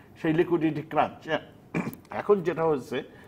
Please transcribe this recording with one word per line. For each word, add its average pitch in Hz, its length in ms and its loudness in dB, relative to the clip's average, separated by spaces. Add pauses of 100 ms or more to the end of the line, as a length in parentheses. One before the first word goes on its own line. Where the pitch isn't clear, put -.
(220)
সেই 160 120 2
liquidity 160 480 2
crunch। 143 460 -2
হ্যাঁ, 156 120 0 (720)
এখন 190 320 2
যেটা 160 220 -2
হচ্ছে, 135 400 -2 (240)